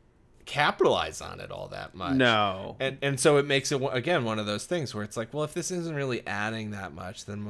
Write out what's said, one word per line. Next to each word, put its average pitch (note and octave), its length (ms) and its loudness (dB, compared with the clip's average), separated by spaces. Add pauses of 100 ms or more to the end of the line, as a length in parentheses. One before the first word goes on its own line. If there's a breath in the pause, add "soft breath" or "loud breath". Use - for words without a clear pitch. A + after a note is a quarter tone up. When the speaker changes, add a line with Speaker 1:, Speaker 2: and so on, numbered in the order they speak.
(460)
Speaker 1:
capitalize C#3+ 760 2
on F2 200 -12
it F#2+ 100 -12
all F#2 180 -10
that F#2+ 260 -10
much. F2+ 200 -2
Speaker 2:
No. G#2 680 4
Speaker 1:
And, C3+ 220 -2
and C#3 180 0
so D3 160 8
it C#3+ 80 6
makes C#3 260 2
it, C#3 120 0 (100)
again, B2+ 320 0
one A2 140 0
of G#2 80 -2
those G#2 180 -2
things D#3+ 300 -4
where G#2 100 -4
it's G#2 120 -10
like, A2+ 180 -6
"Well, D3+ 100 -2
if D3 80 -6
this F3 180 -4
isn't E3 240 -4
really C3+ 320 -2
adding G#2+ 440 -4
that F#2+ 240 -8
much, F#2 320 -12
then G#2 240 -8